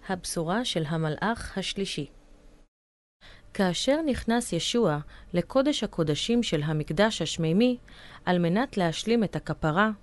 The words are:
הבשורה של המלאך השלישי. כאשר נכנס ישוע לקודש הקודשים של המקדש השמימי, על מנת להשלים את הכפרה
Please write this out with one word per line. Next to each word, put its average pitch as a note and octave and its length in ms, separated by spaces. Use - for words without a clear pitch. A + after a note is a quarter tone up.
הבשורה F#3 580
של E3+ 220
המלאך D#3+ 680
השלישי. F#3 480
כאשר G#3 480
נכנס A#3+ 520
ישוע E3+ 460
לקודש C4 500
הקודשים F#3+ 600
של D3+ 200
המקדש D#3+ 580
השמימי, F3+ 560
על F3+ 140
מנת F#3 380
להשלים G#3 460
את F3 120
הכפרה D#3+ 560